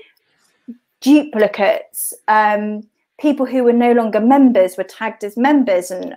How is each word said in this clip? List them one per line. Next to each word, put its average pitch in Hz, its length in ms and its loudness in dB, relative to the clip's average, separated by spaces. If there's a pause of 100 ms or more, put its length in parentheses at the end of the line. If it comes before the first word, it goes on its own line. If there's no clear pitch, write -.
(1000)
duplicates, 220 1120 0 (140)
um, 214 600 -2 (320)
people 277 260 -2
who 254 180 -2
were 240 100 4
no 240 180 2
longer 220 280 0
members 233 580 2
were 190 60 -6
tagged 214 400 -12
as 202 140 -12
members, 233 540 0
and, - 260 -12